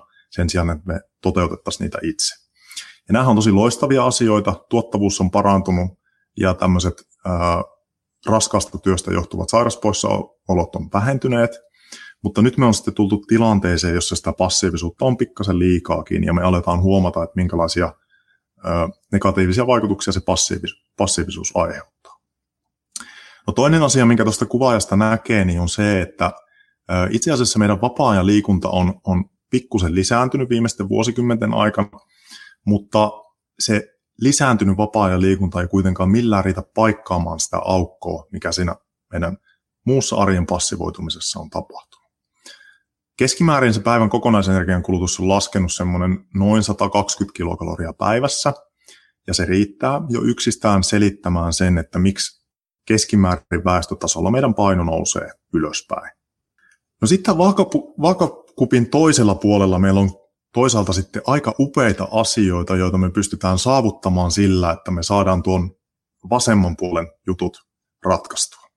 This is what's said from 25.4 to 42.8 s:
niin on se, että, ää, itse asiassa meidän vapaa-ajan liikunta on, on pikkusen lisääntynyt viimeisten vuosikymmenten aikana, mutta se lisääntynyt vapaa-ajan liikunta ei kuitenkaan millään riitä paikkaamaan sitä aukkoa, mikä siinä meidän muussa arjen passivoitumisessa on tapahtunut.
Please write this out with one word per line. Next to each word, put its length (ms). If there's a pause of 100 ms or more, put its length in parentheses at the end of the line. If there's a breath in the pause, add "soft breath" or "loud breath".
niin 140
on 100
se, 320
että, 300 (560 soft breath)
ää, 240
itse 200
asiassa 280
meidän 220
vapaa-ajan 460
liikunta 420
on, 340
on 220 (260)
pikkusen 440
lisääntynyt 540
viimeisten 400
vuosikymmenten 640
aikana, 360 (760 loud breath)
mutta 460 (480)
se 280 (320)
lisääntynyt 580
vapaa-ajan 440
liikunta 400
ei 60
kuitenkaan 420
millään 360
riitä 180 (120)
paikkaamaan 640
sitä 180
aukkoa, 760
mikä 200
siinä 240 (360)
meidän 260 (480)
muussa 300
arjen 300
passivoitumisessa 920
on 100
tapahtunut. 520 (1160 loud breath)